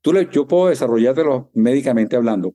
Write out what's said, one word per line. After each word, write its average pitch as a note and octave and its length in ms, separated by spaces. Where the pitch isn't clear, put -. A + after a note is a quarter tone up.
Tú D#3 100
le, F#3 180
yo C#3+ 160
puedo F3+ 220
desarrollártelo C3 840
médicamente A#2+ 600
hablando, G#2+ 400